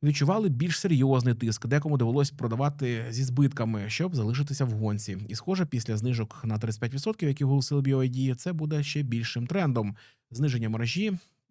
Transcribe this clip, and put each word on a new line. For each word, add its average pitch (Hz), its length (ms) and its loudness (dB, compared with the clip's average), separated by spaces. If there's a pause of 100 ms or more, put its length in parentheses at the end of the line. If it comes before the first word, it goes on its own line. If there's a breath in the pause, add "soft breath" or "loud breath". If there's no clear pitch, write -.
відчували 151 460 4
більш 151 320 0
серйозний 131 540 4
тиск, 113 320 -2
декому 147 320 2
довелось 131 320 2
продавати 123 800 -2
зі 127 140 -2
збитками, 123 680 2
щоб 175 260 -2
залишитися 135 480 0
в 120 60 0
гонці. 104 480 -2 (100)
І, 107 60 -8
схоже, 180 320 -2
після 113 300 -2
знижок 117 480 -2
на 110 140 -2
тридцять 110 220 -4
п'ять 123 140 -4
відсотків, 165 340 -2
які 139 160 0
оголосили 139 360 2
B 135 160 2
Y 131 140 2
D, 131 240 0
це 180 180 -4
буде 156 300 -2
ще 147 200 -2
більшим 117 440 -2
трендом. 120 500 0 (340 loud breath)
Зниження 120 380 0
маржі, 117 440 -2 (380)